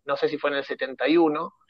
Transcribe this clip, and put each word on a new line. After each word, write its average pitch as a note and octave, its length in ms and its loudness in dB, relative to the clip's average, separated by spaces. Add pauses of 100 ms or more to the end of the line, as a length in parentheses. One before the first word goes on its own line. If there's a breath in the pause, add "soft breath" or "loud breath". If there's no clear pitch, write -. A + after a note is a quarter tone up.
no C#3 140 -2
sé D#3 100 0
si D3 80 -4
fue C#3+ 140 -2
en C#3+ 60 -2
el C3+ 80 -4
setenta C3 440 -4
y D#3+ 80 6
uno, E3 380 2 (160 soft breath)